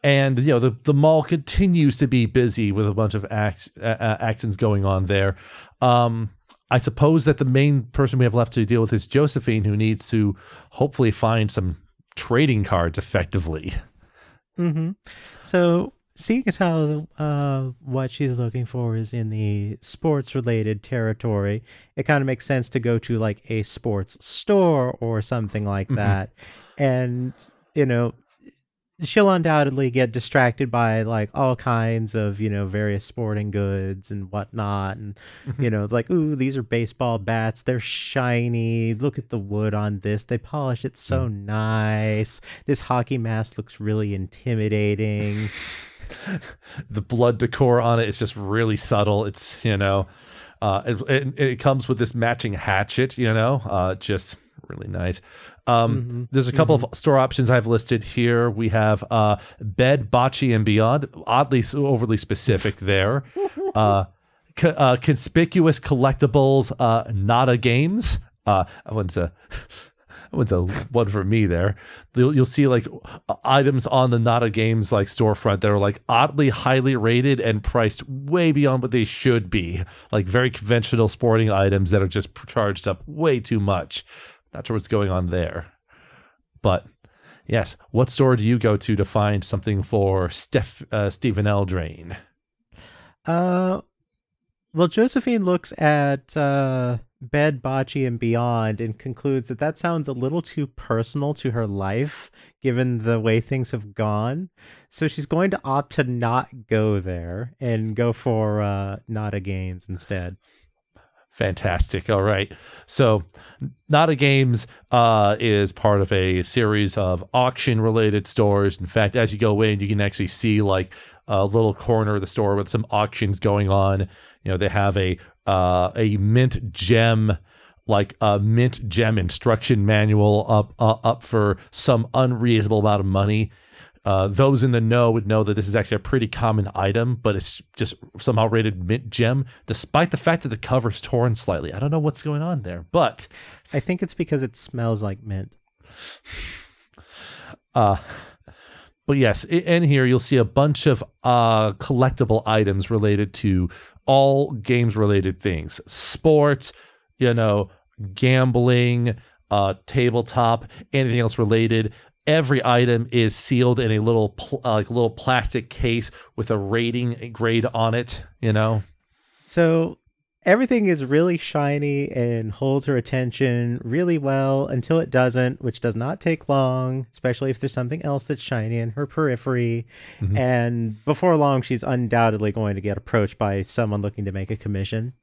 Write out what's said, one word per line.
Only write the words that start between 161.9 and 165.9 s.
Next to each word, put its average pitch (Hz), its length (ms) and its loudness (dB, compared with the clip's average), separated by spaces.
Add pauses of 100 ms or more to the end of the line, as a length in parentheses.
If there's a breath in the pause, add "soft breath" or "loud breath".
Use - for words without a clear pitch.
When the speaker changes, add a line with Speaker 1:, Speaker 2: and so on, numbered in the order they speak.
Speaker 1:
Every 143 360 2
item 123 480 2
is 113 240 2
sealed 123 440 2
in 117 120 0
a 107 80 2
little 110 300 2
pl-, - 340 -10
uh, 120 120 0
like, 107 140 -2
little 117 200 0
plastic 123 600 -2
case 117 420 -4 (240 loud breath)